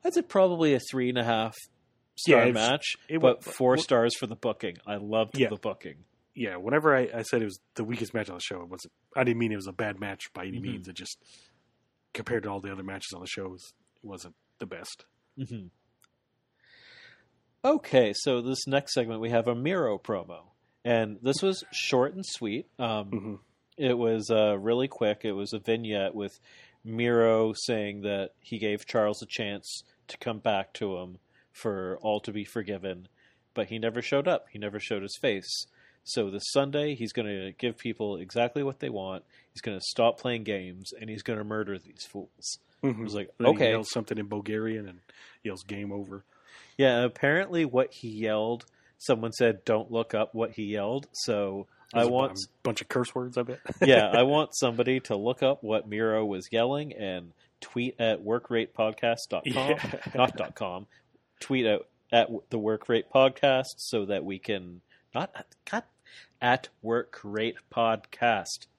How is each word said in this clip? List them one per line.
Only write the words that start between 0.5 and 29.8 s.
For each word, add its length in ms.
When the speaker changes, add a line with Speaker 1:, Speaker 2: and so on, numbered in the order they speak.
Speaker 1:
a 60
three 160
and 100
a 60
half 320
Speaker 2:
Yeah, 80
Speaker 1:
star 80
Speaker 2:
it 40
was, 60
Speaker 1:
match, 320
Speaker 2:
it 120
Speaker 1:
but 240
Speaker 2:
wa-, 80
Speaker 1:
four 220
Speaker 2:
wa- 60
Speaker 1:
stars 360
for 100
the 80
booking. 500
I 120
loved 400
Speaker 2:
Yeah. 120
Speaker 1:
the 60
booking. 400
Speaker 2:
Yeah, 220
whenever 380
I, 180
I 100
said 180
it 40
was 140
the 80
weakest 300
match 160
on 60
the 60
show, 200
it 80
wasn't. 220
I 80
didn't 160
mean 120
it 40
was 120
a 60
bad 260
match 340
by 120
any 120
Speaker 1:
Mm-hmm. 140
Speaker 2:
means. 160
It 80
just, 220
compared 300
to 60
all 100
the 120
other 120
matches 320
on 60
the 60
show, 180
it, 60
was, 220
it 40
wasn't 280
the 80
best. 380
Speaker 1:
Mm-hmm. 280
Okay, 500
so 260
this 260
next 260
segment, 280
we 80
have 180
a 80
Miro 420
promo. 440
And 380
this 200
was 300
short 420
and 120
sweet. 420
Um, 340
Speaker 2:
Mm-hmm. 240
Speaker 1:
it 200
was, 320
uh, 300
really 280
quick. 360
It 80
was 220
a 60
vignette 540
with 260
Miro 680
saying 480
that 300
he 180
gave 260
Charles 360
a 40
chance 580